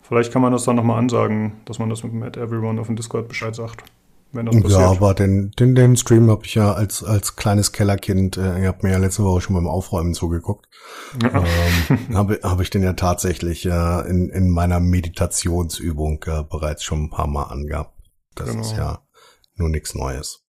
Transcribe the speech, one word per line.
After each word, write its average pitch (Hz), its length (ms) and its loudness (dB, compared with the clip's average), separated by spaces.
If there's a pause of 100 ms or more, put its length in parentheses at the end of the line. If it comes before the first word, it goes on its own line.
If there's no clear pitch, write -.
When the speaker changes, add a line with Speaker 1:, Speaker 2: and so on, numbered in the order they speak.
Speaker 1:
Vielleicht 120 300 0
kann 127 120 2
man 127 80 4
das 120 140 0
dann 123 100 2
nochmal 113 240 2
ansagen, 110 540 0 (120)
dass 113 140 -12
man 113 100 -2
das 113 140 -6
mit 113 100 -8
dem 113 80 -6
at 120 160 -10
everyone 113 420 -4
auf 113 60 -6
dem 113 100 -4
Discord 117 320 -6
Bescheid 113 280 -8
sagt, 113 280 -12 (480)
wenn 117 140 -6
das 113 80 0
Speaker 2:
Ja, 113 80 8
Speaker 1:
passiert. 98 220 6
Speaker 2:
aber 95 320 4
den, 98 340 2 (100)
den, 127 140 6
den 123 240 6
Stream 117 320 6
hab 107 160 2
ich - 80 -10
ja 104 200 4
als, - 300 -4
als - 320 0
kleines 101 360 0
Kellerkind, 95 640 0
äh, 92 240 0
ihr 95 60 2
habt 92 160 -2
mir 95 80 2
ja 92 80 4
letzte 95 240 0
Woche 92 180 2
schon - 140 -2
beim 85 120 2
Aufräumen 85 460 -2
zugeguckt. 85 540 -4 (560)
Speaker 1:
Ja. 95 200 2
Speaker 2:
Ähm, 85 600 2
<laughs> 120 120 -8
hab, 101 140 2 (140)
hab 95 180 0
ich 90 80 -2
den 98 140 0
ja 92 100 0
tatsächlich, 87 720 -2
äh, 85 420 0
in, 90 220 0
in 90 220 2
meiner 87 280 2
Meditationsübung, 85 1500 -2
äh, 78 160 -4
bereits 76 400 -6
schon 76 220 -4
ein 76 40 -10
paar 76 180 -4
Mal 71 180 -4
angehabt. 73 520 -10 (380)
Das - 160 -8
Speaker 1:
Genau. 113 100 -6
Speaker 2:
ist 110 160 -8
ja 76 240 -6 (540)
nur 82 140 -2
nix 78 260 -6
Neues. - 560 -8